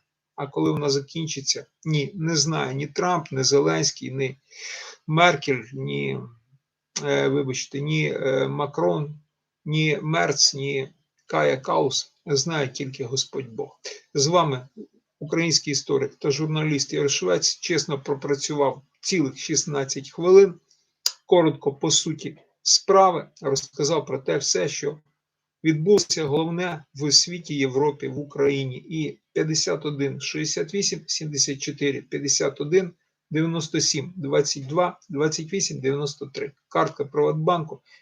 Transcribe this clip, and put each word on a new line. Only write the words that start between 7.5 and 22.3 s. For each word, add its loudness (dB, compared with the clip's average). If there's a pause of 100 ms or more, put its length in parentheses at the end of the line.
ні, 0
е, 0
Макрон, -2 (440)
ні 2
Мерц, 2
ні -4 (340)
Кая 2
Калус. -2 (140)
Знає 0
тільки -8
Господь -6
Бог. -12 (340)
З 2
вами 2 (500)
український 0
історик -2
та -2
журналіст -2
Ігор 0
Швець. 0
Чесно -2
пропрацював -2 (180)
цілих -2
шістнадцять -4
хвилин. 8 (720)
Коротко, 4
по -2
суті -2 (260)